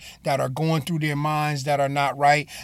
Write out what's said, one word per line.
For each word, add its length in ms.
that 160
are 80
going 340
through 160
their 180
minds 480
that 140
are 100
not 300
right. 300